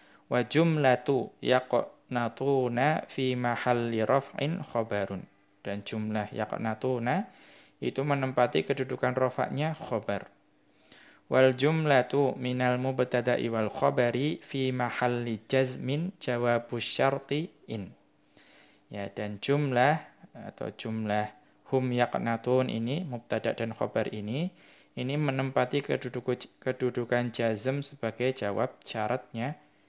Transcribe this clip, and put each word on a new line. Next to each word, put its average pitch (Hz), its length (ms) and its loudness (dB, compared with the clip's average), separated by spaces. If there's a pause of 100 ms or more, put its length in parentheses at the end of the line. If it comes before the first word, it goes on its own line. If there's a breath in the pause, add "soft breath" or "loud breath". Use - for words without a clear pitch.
(300 loud breath)
Wa 123 160 2
jumlatu 139 960 2
yaqnatuna 127 1700 0
fi 131 240 -2
mahalli 120 720 0
raf'in 139 560 0
khobarun. 104 640 -4 (400)
Dan 104 160 -6
jumlah 107 480 -4
yaqnatuna 117 1040 -2 (480 loud breath)
itu 131 240 -2
menempati 139 640 2
kedudukan 127 480 -2
rofaknya 135 560 0
khobar. - 560 -4 (960 loud breath)
Wal 131 320 6
jumlatu 143 800 4
minal 127 400 0
mubtada'i 127 720 0
wal 110 240 0
khobari 139 720 2
fi 131 240 -2
mahalli 120 800 -2
jazmin 135 720 0
jawabu 120 560 0
syarti 139 720 0 (160)
in. 107 320 -8 (960 soft breath)
Ya, 98 160 -8
dan 104 320 -8
jumlah 143 640 2 (320)
atau 113 320 -10
jumlah 107 720 -4 (300 soft breath)
hum 127 180 2
yaqnatun 123 800 2
ini, 120 380 -2
mubtada' 117 500 -4
dan 113 160 -2
khobar 113 400 -2
ini, 113 400 -4 (400 loud breath)
ini 131 240 -4
menempati 135 640 0
keduduku-, 127 800 -4
kedudukan 123 720 0
jazm 117 480 0
sebagai 123 540 -4
jawab 104 500 -2
syaratnya 123 720 -4 (320 soft breath)